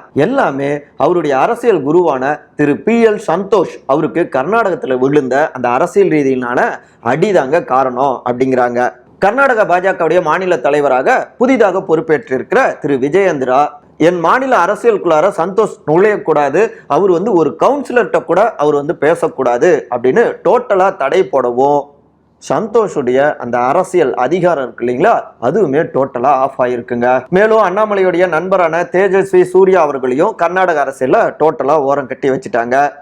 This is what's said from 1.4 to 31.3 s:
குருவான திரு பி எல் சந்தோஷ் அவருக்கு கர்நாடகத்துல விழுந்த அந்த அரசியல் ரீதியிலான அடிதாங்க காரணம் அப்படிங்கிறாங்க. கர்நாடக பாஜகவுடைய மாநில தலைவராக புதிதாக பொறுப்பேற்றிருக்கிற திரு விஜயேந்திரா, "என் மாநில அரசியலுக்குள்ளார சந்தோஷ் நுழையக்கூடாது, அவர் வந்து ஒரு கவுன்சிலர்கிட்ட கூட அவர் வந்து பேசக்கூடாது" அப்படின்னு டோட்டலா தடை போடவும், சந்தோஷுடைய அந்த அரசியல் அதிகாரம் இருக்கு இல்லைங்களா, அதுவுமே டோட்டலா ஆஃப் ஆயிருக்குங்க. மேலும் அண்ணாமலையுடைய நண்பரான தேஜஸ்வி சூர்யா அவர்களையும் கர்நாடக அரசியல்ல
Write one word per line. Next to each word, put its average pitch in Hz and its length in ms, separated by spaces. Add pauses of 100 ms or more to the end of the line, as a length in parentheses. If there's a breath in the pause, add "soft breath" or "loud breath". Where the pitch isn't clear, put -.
குருவான 147 540 (160)
திரு 143 220
பி 226 300
எல் 208 200
சந்தோஷ் - 580
அவருக்கு 156 460
கர்நாடகத்துல 160 680
விழுந்த 139 540
அந்த 123 180
அரசியல் 175 380
ரீதியிலான 131 540 (420 soft breath)
அடிதாங்க 156 600
காரணம் 131 680
அப்படிங்கிறாங்க. 123 640 (260)
கர்நாடக 233 440
பாஜகவுடைய 180 580
மாநில 175 360
தலைவராக 143 800
புதிதாக 214 420
பொறுப்பேற்றிருக்கிற 156 960
திரு 143 180
விஜயேந்திரா, 147 720 (300)
"என் 175 220
மாநில 226 460
அரசியலுக்குள்ளார 190 720
சந்தோஷ் 190 380 (120)
நுழையக்கூடாது, 165 840 (160 loud breath)
அவர் 180 240
வந்து 175 220
ஒரு 151 300
கவுன்சிலர்கிட்ட 233 600
கூட 196 320
அவர் 151 180
வந்து 143 220
பேசக்கூடாது" 143 920
அப்படின்னு 127 540
டோட்டலா 196 520
தடை 147 320
போடவும், 135 560 (720)
சந்தோஷுடைய 151 800
அந்த 120 220
அரசியல் 143 560
அதிகாரம் 156 500
இருக்கு 120 220
இல்லைங்களா, 139 360 (200)
அதுவுமே 151 420 (100)
டோட்டலா 131 320
ஆஃப் 135 360
ஆயிருக்குங்க. 123 680
மேலும் 220 320
அண்ணாமலையுடைய 185 640
நண்பரான 175 540
தேஜஸ்வி 185 600
சூர்யா 185 400
அவர்களையும் 139 540
கர்நாடக 170 480
அரசியல்ல 135 560